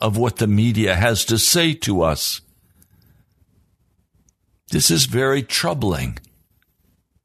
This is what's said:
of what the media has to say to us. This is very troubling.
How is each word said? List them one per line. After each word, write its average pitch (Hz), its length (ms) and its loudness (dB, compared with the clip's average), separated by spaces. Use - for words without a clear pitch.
of 107 160 0
what 120 200 0
the 113 120 0
media 104 480 2
has 113 280 0
to 113 140 0
say 165 340 2
to 98 300 -2
us. - 380 -2
This 156 200 2
is 147 160 2
very 135 380 0
troubling. 98 720 -4